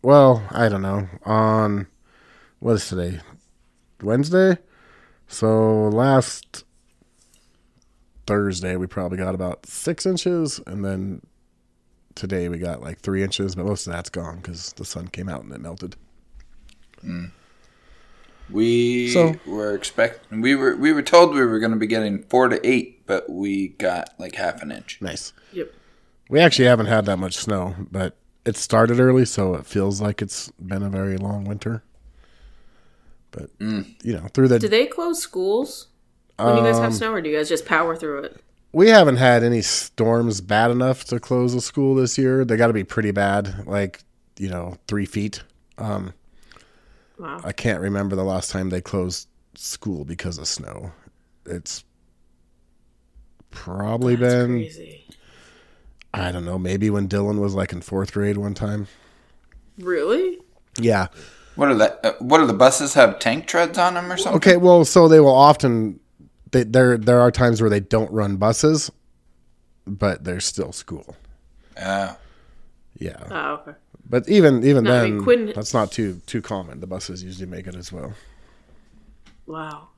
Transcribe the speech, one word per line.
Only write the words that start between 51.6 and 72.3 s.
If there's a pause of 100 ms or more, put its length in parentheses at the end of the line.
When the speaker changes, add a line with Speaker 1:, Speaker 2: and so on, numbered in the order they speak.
Speaker 1:
probably
Speaker 3:
That's
Speaker 1:
been,
Speaker 3:
crazy. (1080)
Speaker 1:
I
don't
know,
maybe
when
Dylan
was,
like,
in
fourth
grade
one
time. (920)
Speaker 3:
Really? (400)
Speaker 1:
Yeah. (480)
Speaker 2:
What
are
the,
uh,
what
do
the
buses
have
tank
treads
on
'em
or
something?
Speaker 1:
Okay,
well,
so
they
will
often, (520)
they,
there,
there
are
times
where
they
don't
run
buses, (920)
but
there's
still
school. (640)
Speaker 2:
Oh. (800)